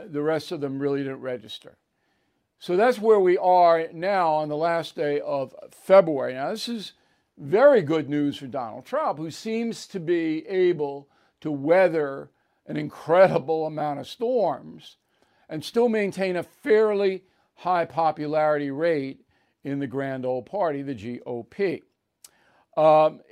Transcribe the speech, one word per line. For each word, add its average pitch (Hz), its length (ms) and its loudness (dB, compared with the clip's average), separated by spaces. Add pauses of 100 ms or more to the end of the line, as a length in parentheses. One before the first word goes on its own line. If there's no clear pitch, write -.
(100)
the 147 100 -6
rest 156 320 -2
of 156 80 -8
them 135 180 -6
really 139 240 -2
didn't 135 200 -10
register. 123 560 -12 (800)
So 180 180 -4
that's 220 220 2
where 214 200 4
we 185 200 4
are 175 560 4
now 175 400 0
on 156 160 -4
the 147 80 -4
last 170 360 -4
day 147 260 -2
of 139 340 -6 (160)
February. 156 640 4
Now, 139 160 -6
this 220 180 -10
is 226 240 -10 (460)
very 220 420 6
good 147 300 -2
news 147 260 -2
for 139 100 -14
Donald 120 380 -10
Trump, 254 340 -4
who 160 120 -10
seems 226 560 -6
to 202 120 -10
be 160 480 -2
able 156 640 -2 (320)
to 156 100 -8
weather 147 800 0 (360)
an 156 100 -8
incredible 160 880 2
amount 151 360 -6
of 127 60 -12
storms 196 920 -4 (500)
and 156 160 -10
still 233 240 0
maintain 190 480 -2
a 170 60 -4
fairly 208 800 0 (300)
high 175 320 -2
popularity 151 840 -2
rate 143 520 -2 (420)
in 139 140 -6
the 139 80 -6
grand 131 400 -6
old 127 180 -4
party, 165 380 -4
the 135 120 -8
G 120 300 -12
O 120 200 -8
P. 175 380 -4 (920)
Um, 156 440 4 (120)